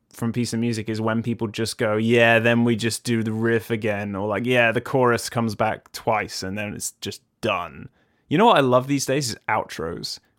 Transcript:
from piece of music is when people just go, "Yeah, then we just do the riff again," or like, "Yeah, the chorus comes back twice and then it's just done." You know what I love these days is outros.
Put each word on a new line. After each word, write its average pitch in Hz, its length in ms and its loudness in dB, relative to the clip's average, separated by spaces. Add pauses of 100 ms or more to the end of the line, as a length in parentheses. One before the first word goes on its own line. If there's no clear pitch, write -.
(120)
from 117 220 -4
piece 120 200 -4
of 117 60 -2
music 113 300 -4
is 110 120 -4
when 110 220 0
people 117 240 -4
just 107 300 -6
go, 107 200 0
"Yeah, 117 420 6
then 117 240 4
we 120 140 4
just 107 260 -4
do 117 200 0
the 110 100 -2
riff 113 360 0
again," 104 460 -4
or 98 120 -4
like, 101 180 -2
"Yeah, 120 260 4
the 110 100 -2
chorus 120 480 2
comes 113 260 -2
back - 360 -4
twice - 500 -4
and 95 160 -8
then 104 160 -8
it's - 180 -8 (100)
just - 200 -10 (200)
done." 87 480 -4 (400)
You 143 80 2
know 208 80 6
what 226 120 6
I 151 40 6
love 127 260 2
these 139 180 -2
days 135 260 -2
is 98 60 -10 (120)
outros. 98 720 -6 (180)